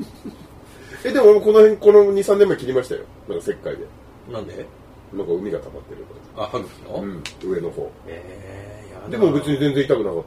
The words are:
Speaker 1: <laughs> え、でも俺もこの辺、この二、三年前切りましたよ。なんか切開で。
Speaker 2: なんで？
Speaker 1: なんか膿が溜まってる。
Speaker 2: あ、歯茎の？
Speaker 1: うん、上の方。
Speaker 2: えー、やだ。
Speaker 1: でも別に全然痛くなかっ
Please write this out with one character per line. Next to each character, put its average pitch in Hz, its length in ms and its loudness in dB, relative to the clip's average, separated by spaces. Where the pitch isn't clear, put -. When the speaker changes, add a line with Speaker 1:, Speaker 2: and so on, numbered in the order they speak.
Speaker 1:
<laughs> - 680 -20
え、 247 80 -4
で 269 80 0
も 226 60 8
俺 208 80 10
も 202 60 2
こ 214 120 2
の 214 60 6
辺、 214 180 8
こ 208 160 4
の 208 200 8
二、 196 120 -2
三 202 140 2
年 202 100 6
前 160 80 0
切 131 100 -12
り 127 60 -6
ま 127 100 0
し - 60 -10
た - 60 -6
よ。 - 80 -12
な 101 60 -8
ん 85 40 -6
か 82 60 -12
切 - 120 -4
開 76 200 -10
で。 - 80 -14
Speaker 2:
な 113 80 -10
ん 101 60 -12
で？ 90 200 -14
Speaker 1:
な 98 100 -8
ん 87 40 -6
か 85 60 -2
膿 95 180 -4
が 85 80 -6
溜 - 120 -14
ま - 100 -18
っ - 20 -20
て - 140 -20
る。 - 80 -18
Speaker 2:
あ、 107 140 -8
歯 - 100 -8
茎 - 300 -18
の？ 151 120 -8
Speaker 1:
う 202 40 -10
ん、 185 160 -12
上 92 160 -4
の 82 100 -8
方。 - 200 -12
Speaker 2:
え 95 840 -18
ー、 - 40 -20
や - 60 -20
だ。 107 80 -16
Speaker 1:
で 233 100 -8
も 185 140 4
別 143 160 -2
に 143 100 -2
全 143 160 0
然 139 100 0
痛 139 120 0
く 110 80 -4
な 98 80 -4
か 85 60 -6
っ 80 80 -10